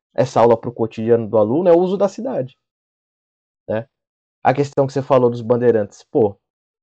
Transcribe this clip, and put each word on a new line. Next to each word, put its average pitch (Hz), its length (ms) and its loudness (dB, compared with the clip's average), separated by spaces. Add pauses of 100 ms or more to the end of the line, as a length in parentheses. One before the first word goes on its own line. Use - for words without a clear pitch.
(140)
essa 127 260 -2
aula 117 160 6
pro - 160 -8
cotidiano 113 540 -2
do 110 120 -2
aluno, 131 300 0
é 170 40 6
o 170 60 6
uso 185 180 -2
da 196 120 -2
cidade, 202 500 -10 (1080)
né? 110 200 -6 (560)
A 123 100 0
questão 139 340 -2
que 135 60 -10
você 139 80 -6
falou 127 300 2
dos 120 100 -8
bandeirantes, 117 680 -2
pô, 107 260 0 (460)